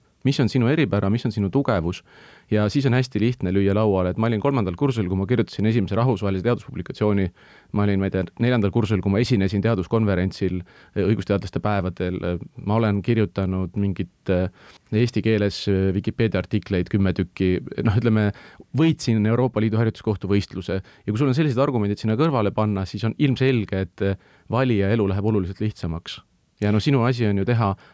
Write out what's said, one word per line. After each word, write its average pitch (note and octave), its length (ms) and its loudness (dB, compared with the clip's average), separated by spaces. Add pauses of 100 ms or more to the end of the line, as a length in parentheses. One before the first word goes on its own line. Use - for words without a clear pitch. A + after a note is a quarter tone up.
(260)
Mis C3+ 160 2
on A2+ 80 2
sinu A#2+ 220 2
eripära, G2+ 420 0
mis A#2 140 -2
on A#2 60 -4
sinu - 200 -2
tugevus? G2 480 0 (480)
Ja G#2+ 200 2
siis C#3 200 0
on A#2 80 2
hästi B2 240 -2
lihtne A2+ 320 0
lüüa G2 240 2
lauale, F#2+ 360 2
et F2+ 80 -6
ma A2 80 0
olin A2 120 -2
kolmandal A2+ 360 0
kursusel, A#2 320 0
kui F#2+ 80 -2
ma F#2+ 120 -2
kirjutasin A2 400 0
esimese G2+ 280 0
rahvusvahelise G2 480 0
teaduspublikatsiooni. G2+ 800 -2 (520)
Ma G#2 80 2
olin, G2 160 0
ma G2 80 0
ei - 40 -10
tea, F#2+ 100 0 (180)
neljandal A#2 320 2
kursusel, A2 320 0
kui G2 80 2
ma G2+ 80 2
esinesin G2+ 440 0
teaduskonverentsil, F#2+ 960 0
eh, - 420 -8
õigusteadlaste G2 580 0
päevadel. F#2 580 -2 (460)
Ma G#2 140 0
olen G2+ 260 0
kirjutanud F#2+ 760 -2
mingit, F#2+ 520 -6
eh, F2+ 160 0 (440)
eesti A2 320 0
keeles, G#2 440 0
eh, F#2+ 240 2
Wikipedia G2+ 480 -2
artikleid F#2 480 -2
kümme F#2+ 240 2
tükki. F#2 460 0 (240)
Noh, G2+ 140 2
ütleme, A2 340 2 (460)
võitsin B2+ 480 2
Euroopa A#2 360 0
Liidu A2 160 2
harjutuskohtu A2 500 -2
võistluse. F#2+ 540 -2
Ja - 300 -10
kui G#2+ 60 -2
sul C#3 100 2
on B2+ 100 2
sellised C#3+ 240 2
argumendid A2 400 0
sinna A2 160 0
kõrvale B2+ 360 2
panna, G#2 320 0
siis G#2 180 -10
on A2+ 160 0
ilmselge, C3 540 0
et, F#2+ 280 -4
eh, G2 140 2 (340)
valija A2+ 400 2
elu A2 180 2
läheb G2 180 -2
oluliselt G2+ 360 -2
lihtsamaks. F2 600 -6 (400)
Ja G#2 100 2
no G#2+ 80 4
sinu C3+ 240 2
asi A#2+ 240 0
on G2+ 100 2
ju G2 80 0
teha A2+ 300 2 (180)